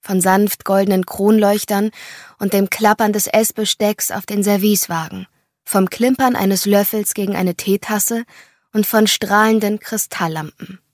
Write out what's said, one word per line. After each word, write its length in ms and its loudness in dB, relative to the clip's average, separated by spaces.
Von 220 -2
sanft 420 2
goldenen 400 2
Kronleuchtern 840 2
und 160 -4
dem 160 0
Klappern 420 2
des 140 -2
Essbestecks 840 0
auf 140 -8
den 180 -2
Servicewagen, 880 0
vom 260 0
Klimpern 440 2
eines 300 0
Löffels 480 0
gegen 240 -4
eine 180 -2
Teetasse 720 -2
und 140 0
von 200 4
strahlenden 720 2
Kristalllampen. 1000 -8